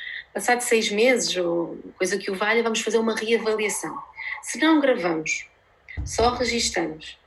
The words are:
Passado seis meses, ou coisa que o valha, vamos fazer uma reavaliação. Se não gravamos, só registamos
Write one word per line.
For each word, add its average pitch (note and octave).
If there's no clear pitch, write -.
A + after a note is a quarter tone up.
Passado A#3+
seis A3
meses, G#3
ou E3+
coisa F#3+
que G3
o F#3+
valha, G#3+
vamos A3
fazer A3+
uma A3
reavaliação. G#3+
Se -
não D#4
gravamos, F3
só A#3
registamos A3